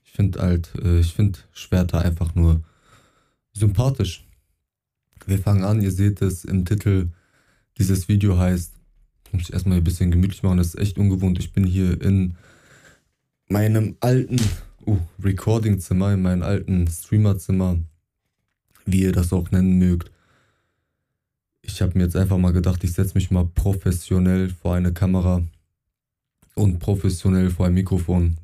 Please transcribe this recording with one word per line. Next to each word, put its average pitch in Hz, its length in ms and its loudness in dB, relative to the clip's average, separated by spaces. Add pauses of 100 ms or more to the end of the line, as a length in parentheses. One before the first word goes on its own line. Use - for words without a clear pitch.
Ich - 80 -20
find 95 260 -2
halt, 87 380 -2
äh, 85 240 2
ich 85 140 2
find 101 400 -2
Schwerter 87 480 -2
einfach 82 340 -2
nur 82 260 4 (920)
sympathisch. 104 720 -2 (1000)
Wir 98 140 0
fangen 98 240 2
an, 107 180 0
ihr 95 100 0
seht 98 300 0
es 92 240 -4
im 92 200 -2
Titel, 95 440 0 (680)
dieses 92 300 0
Video 101 300 2
heißt, 90 360 0 (580)
muss 85 120 -4
ich - 100 -10
erstmal 92 240 0
ein 85 60 2
bisschen 87 280 0
gemütlich 92 300 0
machen, 95 160 2
das 87 120 2
ist - 100 -12
echt 98 180 -2
ungewohnt. 95 400 0
Ich - 140 -6
bin 98 140 2
hier 90 360 0
in 92 340 2 (1120)
meinem 107 500 0
alten, 127 380 0 (500)
uh, 104 100 0 (240)
Recording-Zimmer, 98 920 0
in 95 80 0
meinem 90 200 0
alten 92 460 -2
Streamer-Zimmer, 95 880 0 (1080)
wie 95 160 0
ihr 92 100 2
das 87 220 0
auch 90 180 -2
nennen 92 260 2
mögt. 90 320 2 (1500)
Ich - 200 -10
hab 90 140 -2
mir 92 80 2
jetzt 85 120 -2
einfach 95 220 0
mal 90 160 2
gedacht, 87 320 0
ich 85 80 -2
setz 95 200 -4
mich - 160 0
mal 90 160 2
professionell 92 1040 0
vor 90 240 -4
eine 90 200 0
Kamera 90 500 0 (1120)
und 92 240 0
professionell 92 720 0
vor 90 160 0
ein 87 80 2
Mikrofon, 90 680 0